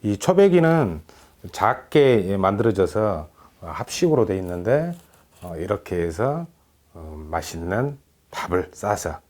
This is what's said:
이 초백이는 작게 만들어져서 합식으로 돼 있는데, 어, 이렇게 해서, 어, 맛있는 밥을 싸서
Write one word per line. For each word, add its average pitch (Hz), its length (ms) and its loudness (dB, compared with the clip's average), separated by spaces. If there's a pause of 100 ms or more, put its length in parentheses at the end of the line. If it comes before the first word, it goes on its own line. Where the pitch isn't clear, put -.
이 104 140 -2
초백이는 165 840 4 (500)
작게 113 840 2
만들어져서 98 880 0 (320)
합식으로 120 680 0
돼 98 120 -2
있는데, 104 560 -2 (480)
어, 87 140 -12
이렇게 95 400 -6
해서, 107 500 -4 (480)
어, 78 360 -14
맛있는 90 680 -6 (320)
밥을 - 420 -4
싸서 98 460 -6 (100)